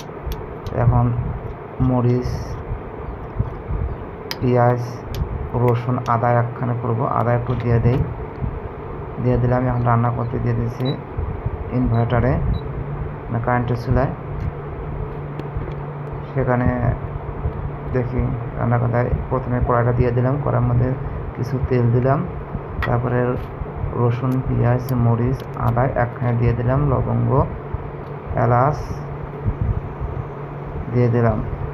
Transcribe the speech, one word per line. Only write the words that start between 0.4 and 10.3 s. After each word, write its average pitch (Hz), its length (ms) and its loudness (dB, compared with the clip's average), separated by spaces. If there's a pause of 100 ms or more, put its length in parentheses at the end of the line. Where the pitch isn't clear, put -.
এখন 120 220 6 (840)
মরিচ, 123 420 4 (2000)
পেঁয়াজ, 123 460 4 (800)
রসুন, 123 340 2 (180)
আদা 117 160 4 (120)
একখানে 120 400 -2
করব। 120 180 0 (200)
আদা 113 200 2
একটু 123 220 -2
দিয়ে 117 180 4
দেই, 127 200 6 (1200)
দিয়ে 123 140 4
দিলাম। 123 300 2
এখন 120 220 2
রান্না 117 280 4
করতে 120 260 -2